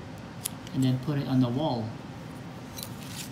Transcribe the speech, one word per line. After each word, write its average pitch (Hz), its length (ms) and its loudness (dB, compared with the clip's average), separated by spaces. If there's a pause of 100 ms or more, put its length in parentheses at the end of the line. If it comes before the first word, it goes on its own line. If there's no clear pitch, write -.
(760)
and 131 100 6
then 127 220 6
put 147 120 2
it 135 120 2
on 131 100 8
the 123 80 8
wall. 123 400 2 (1400)